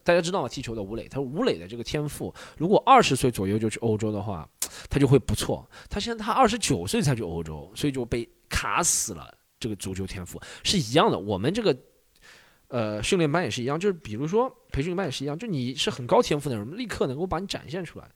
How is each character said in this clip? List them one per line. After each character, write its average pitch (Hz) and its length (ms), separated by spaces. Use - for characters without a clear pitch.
大 175 100
家 180 60
知 175 100
道 185 100
吗？ 127 80
踢 135 140
球 120 100
的 113 80
吴 98 140
磊。 110 140
他 - 80
说 139 80
吴 143 180
磊 156 160
的 87 80
这 110 100
个 113 60
天 151 260
赋， 107 240
如 160 120
果 202 180
二 254 160
十 143 140
岁 131 120
左 101 200
右 107 100
就 110 100
去 - 120
欧 110 180
洲 107 140
的 101 100
话， 95 260
他 139 120
就 135 80
会 135 100
不 - 160
错。 - 340
他 - 80
现 226 180
在 214 80
他 226 60
二 233 160
十 214 100
九 92 300
岁 226 160
才 143 100
去 113 100
欧 85 200
洲， 78 320
所 143 140
以 139 40
就 127 120
被 117 240
卡 113 320
死 117 340
了。 64 220
这 120 100
个 107 60
足 98 180
球 92 140
天 90 180
赋 85 160
是 - 160
一 113 140
样 180 180
的， 107 80
我 101 180
们 117 160
这 233 80
个， 165 160
呃， 107 340
训 196 160
练 151 140
班 175 100
也 123 80
是 123 120
一 - 20
样， 143 160
就 208 80
是 196 40
比 156 200
如 135 160
说 226 200
培 135 100
训 175 140
班 185 120
也 139 40
是 135 140
一 - 20
样， 147 100
就 233 120
你 131 260
是 175 160
很 120 160
高 233 160
天 147 160
赋 143 100
的 123 60
人， 104 100
我 123 60
们 196 80
立 247 80
刻 190 220
能 143 100
够 180 80
把 180 140
你 196 80
展 - 200
现 175 160
出 - 140
来， - 180